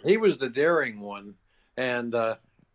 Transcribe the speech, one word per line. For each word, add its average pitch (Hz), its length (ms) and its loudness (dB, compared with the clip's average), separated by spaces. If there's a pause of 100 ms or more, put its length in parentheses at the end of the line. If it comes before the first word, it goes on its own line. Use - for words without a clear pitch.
he 196 140 4
was 202 220 2
the 131 100 -2
daring 135 520 0
one, 101 340 -12 (420)
and, 120 380 -4
uh, 113 220 0 (380)